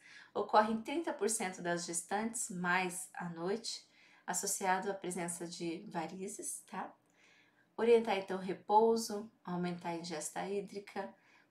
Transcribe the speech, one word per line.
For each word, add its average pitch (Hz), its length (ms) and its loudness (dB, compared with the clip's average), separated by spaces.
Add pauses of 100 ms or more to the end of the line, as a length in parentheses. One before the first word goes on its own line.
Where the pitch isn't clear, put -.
(340)
Ocorre 214 400 4
em 220 80 -2
trinta 330 320 -2
por 214 160 0
cento 185 320 -2
das 175 240 0
gestantes, 208 640 -2
mais 180 640 0
à 175 160 -8
noite, 175 580 -4 (400)
associado 190 640 0
à - 20 2
presença 175 540 -4
de 170 400 -6
varizes, 190 800 -8
tá? - 240 -8 (840)
Orientar, 226 400 6
então, 190 200 -2
repouso, 214 920 4 (120)
aumentar 175 460 -2
a 170 60 -2
ingesta 170 520 -6
hídrica, 202 680 -6 (380)